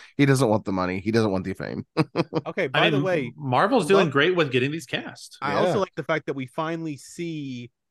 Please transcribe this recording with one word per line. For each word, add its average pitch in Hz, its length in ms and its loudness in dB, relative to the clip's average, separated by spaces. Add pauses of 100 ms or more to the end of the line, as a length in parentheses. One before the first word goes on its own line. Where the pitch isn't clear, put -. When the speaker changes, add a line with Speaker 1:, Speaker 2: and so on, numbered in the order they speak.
(160)
Speaker 1:
He 143 80 4
doesn't 135 240 6
want 107 160 2
the 98 80 -4
money. 92 280 0
He 101 100 -4
doesn't 110 200 4
want 95 140 0
the 95 80 -4
fame. 73 320 -8 (120)
<laughs> 151 100 0 (400)
Speaker 2:
Okay, 170 200 -4
by 147 200 0
Speaker 3:
I 170 40 2
Speaker 2:
the 151 60 0
Speaker 3:
mean, 139 80 0
Speaker 2:
way, 151 320 -2
Speaker 3:
Marvel's 151 480 2
Speaker 2:
I 147 40 -2
Speaker 3:
doing 196 180 6
Speaker 2:
love 139 60 -2
Speaker 3:
great 151 220 4
with 156 160 2
getting 127 200 0
these 160 160 -8
cast. - 560 -10
Speaker 2:
I 139 140 -4
also 175 180 2
Speaker 1:
Yeah. 127 60 0
Speaker 2:
like 190 160 -4
the 160 60 -6
fact 156 240 -4
that 151 80 -4
we 135 120 -8
finally 160 500 -6
see, 139 720 -10 (200)